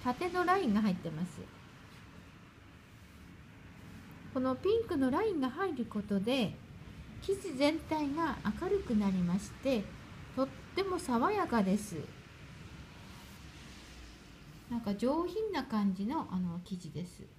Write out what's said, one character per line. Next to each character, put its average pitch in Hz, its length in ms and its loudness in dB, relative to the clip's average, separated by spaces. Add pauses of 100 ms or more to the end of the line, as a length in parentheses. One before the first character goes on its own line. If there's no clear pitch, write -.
縦 339 260 2
の 359 140 2
ラ 359 140 6
イ 359 100 4
ン 202 60 6
が 214 80 6
入 208 100 4
っ 175 40 2
て 165 140 -6
ま 156 160 -2
す。 - 140 -12 (3000)
こ 262 80 2
の 254 140 4
ピ 381 200 4
ン 453 80 4
ク 370 140 0
の 262 120 6
ラ 320 140 4
イ 440 80 4
ン 330 80 2
が 254 100 2
入 339 240 0
る 240 120 -2
こ 208 160 -2
と 202 180 2
で、 233 340 2 (680)
生 392 160 2
地 359 160 -4
全 285 260 6
体 302 340 0
が 311 220 2 (260)
明 349 60 0
る 403 120 4
く 320 140 0
な 208 160 6
り 190 100 4
ま 175 200 4
し - 120 -6 (120)
て、 254 200 4 (520)
と 262 80 4
っ 269 40 2 (280)
て 359 80 2
も 370 160 2
爽 262 320 4
や 403 160 4
か 226 160 4
で 190 140 6
す。 - 180 -2 (2750)
な 240 80 0
ん 220 40 0
か 196 140 0
上 285 300 4
品 415 280 0
な 277 100 0
感 202 300 2
じ 196 120 -2
の、 240 240 -2
あ 185 80 -2
の、 175 280 0
生 190 100 -6
地 165 160 -10
で 147 140 -6
す。 - 180 -14 (160)